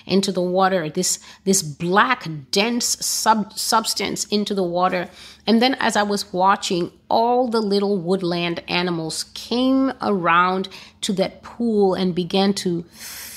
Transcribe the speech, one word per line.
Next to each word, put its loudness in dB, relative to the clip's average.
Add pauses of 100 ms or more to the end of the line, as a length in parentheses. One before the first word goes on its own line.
into 0
the -2
water, 2
this, -4 (240)
this 2
black 0 (240)
dense 0 (200)
sub-, 0
substance -2
into -2
the 0
water. 0 (380)
And 4
then 2
as 0
I 2
was -4
watching, 0 (180)
all 2
the 0
little 0
woodland -2
animals -2
came 0 (100)
around 2 (340)
to -2
that -4
pool 2
and 0
began 2
to -2 (520)